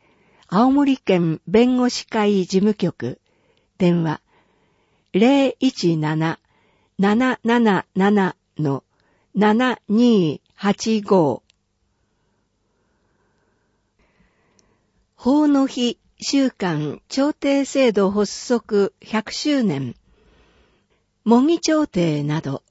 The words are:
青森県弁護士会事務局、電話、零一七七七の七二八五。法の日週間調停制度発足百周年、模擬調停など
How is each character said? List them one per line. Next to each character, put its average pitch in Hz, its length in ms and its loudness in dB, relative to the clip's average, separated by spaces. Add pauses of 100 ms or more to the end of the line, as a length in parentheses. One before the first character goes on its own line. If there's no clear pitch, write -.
(480)
青 240 240 2
森 277 260 2
県 170 500 -2
弁 240 300 2
護 247 120 0
士 - 180 -8
会 208 380 0
事 - 20 -8 (120)
務 208 140 2
局、 131 460 -6 (580)
電 175 260 2
話、 151 180 -6 (920)
零 262 460 2
一 180 380 0
七 156 420 -2 (580)
七 220 460 0
七 202 920 0 (220)
の 139 260 -4 (500)
七 220 540 0
二 208 540 2 (140)
八 208 460 -2
五。 180 400 0 (3750)
法 294 320 2
の 277 180 2
日 240 320 -4 (240)
週 277 300 0
間 151 580 -6
調 277 240 -2
停 277 320 -2
制 262 260 2
度 196 200 0
発 202 200 -2
足 214 680 -2
百 - 320 -8
周 285 300 -2
年、 139 320 -4 (1300)
模 233 180 4
擬 320 180 2
調 311 280 0
停 156 360 -2
な 151 180 -4
ど 135 300 -8